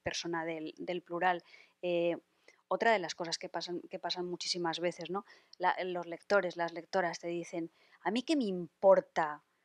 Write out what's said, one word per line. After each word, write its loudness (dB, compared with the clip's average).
persona -4
del, -6
del -6
plural. 0
Eh, 0
otra 2
de 6
las -4
cosas -4
que -10
pasan, -6
que -10
pasan -4
muchísimas -4
veces, -4
¿no? -4
La, 2
los -4
lectores, 0
las -2
lectoras -2
te -8
dicen, -4
"¿A -2
mí -2
qué 0
me 2
importa? 4